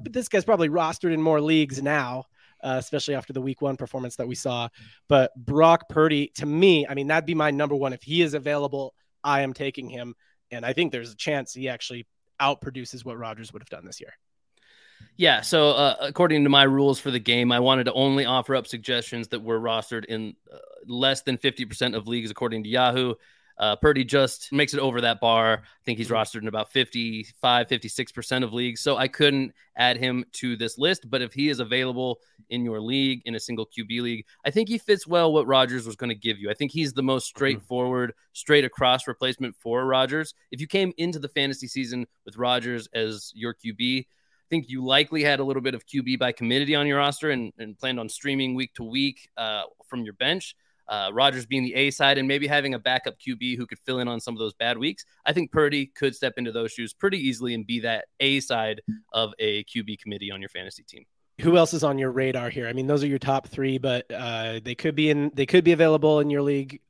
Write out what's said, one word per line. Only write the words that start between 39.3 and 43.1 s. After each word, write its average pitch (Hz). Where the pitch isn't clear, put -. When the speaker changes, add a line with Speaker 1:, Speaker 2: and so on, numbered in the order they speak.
Speaker 2:
for 120
Rodgers. 131
If 131
you 160
came 190
into 165
the 143
fantasy 139
season 123
with 107
Rodgers 123
as 110